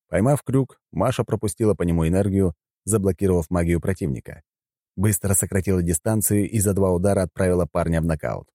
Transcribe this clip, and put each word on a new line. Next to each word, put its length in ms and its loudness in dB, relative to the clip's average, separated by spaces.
Поймав 340 0
крюк, 380 -2
Маша 320 -2
пропустила 520 -2
по 80 -4
нему 240 2
энергию, 480 2
заблокировав 640 0
магию 320 0
противника. 640 -6
Быстро 380 0
сократила 480 0
дистанцию 680 0
и 100 -2
за 140 2
два 180 2
удара 300 2
отправила 440 0
парня 360 -2
в 40 -2
нокаут. 500 -4